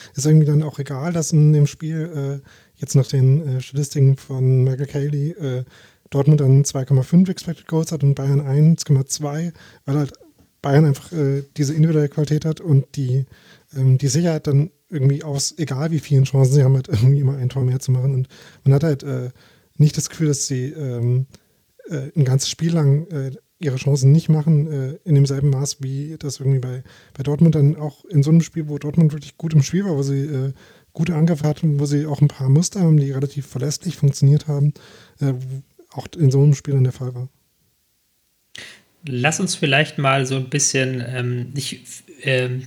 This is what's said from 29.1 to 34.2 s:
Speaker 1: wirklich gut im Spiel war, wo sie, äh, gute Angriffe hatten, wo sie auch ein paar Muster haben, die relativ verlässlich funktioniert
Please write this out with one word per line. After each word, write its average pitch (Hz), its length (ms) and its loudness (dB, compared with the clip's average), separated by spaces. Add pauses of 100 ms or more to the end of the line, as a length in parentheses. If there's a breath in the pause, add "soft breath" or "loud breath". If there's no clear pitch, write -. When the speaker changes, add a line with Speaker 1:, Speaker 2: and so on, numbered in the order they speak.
Speaker 1:
wirklich 151 240 -14
gut 165 180 -6
im 143 80 4
Spiel 180 220 -2
war, 170 120 -2
wo 139 60 -2
sie, 139 180 -2
äh, 139 320 -4 (400 soft breath)
gute 165 220 -2
Angriffe 151 320 0
hatten, 151 320 0
wo 143 60 0
sie 147 220 -2
auch 143 160 0
ein 147 60 6
paar 131 200 -4
Muster 175 320 2
haben, 160 160 4
die 139 140 2
relativ 135 360 -6
verlässlich 143 500 -8
funktioniert 139 520 2